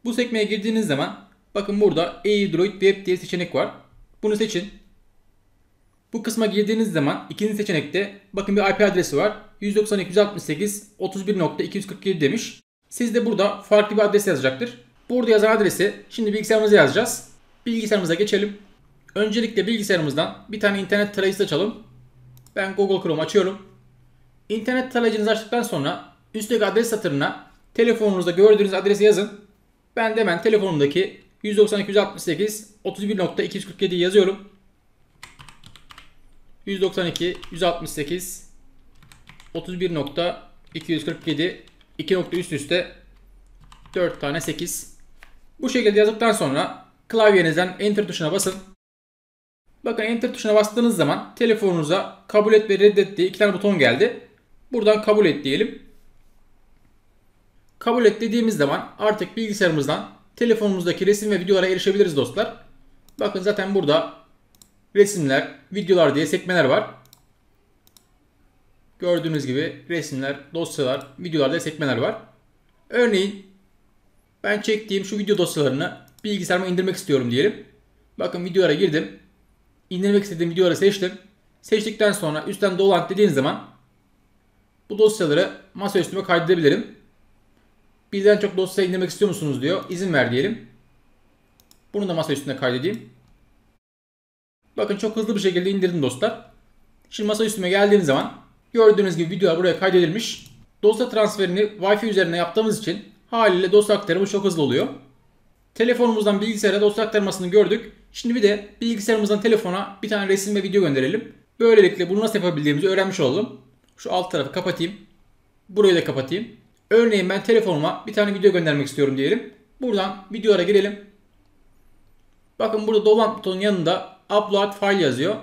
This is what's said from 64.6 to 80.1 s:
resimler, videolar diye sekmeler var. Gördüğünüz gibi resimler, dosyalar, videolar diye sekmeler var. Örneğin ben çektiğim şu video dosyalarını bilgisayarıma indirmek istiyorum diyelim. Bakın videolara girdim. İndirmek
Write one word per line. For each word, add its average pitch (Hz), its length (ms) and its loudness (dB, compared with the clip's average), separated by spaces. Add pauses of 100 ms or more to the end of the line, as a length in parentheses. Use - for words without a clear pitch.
resimler, 160 600 2 (180)
videolar 175 420 4
diye 151 120 0
sekmeler 175 380 0
var. 160 260 2 (2000)
Gördüğünüz 160 480 -2
gibi 143 420 -4
resimler, 139 520 -6 (140)
dosyalar, 147 520 -4 (120)
videolar 156 320 -2
diye 165 100 -2
sekmeler 151 360 -4
var. 165 200 -2 (720)
Örneğin 202 560 0 (1000)
ben 208 160 -2
çektiğim 202 440 -2
şu 208 140 -6
video 202 200 0
dosyalarını 160 600 -2 (260)
bilgisayarıma 185 440 -2
indirmek 185 280 -2
istiyorum 127 340 -2
diyelim. 151 340 0 (540)
Bakın 180 260 -6
videolara 180 300 2
girdim. 160 440 -2 (720)
İndirmek 196 340 2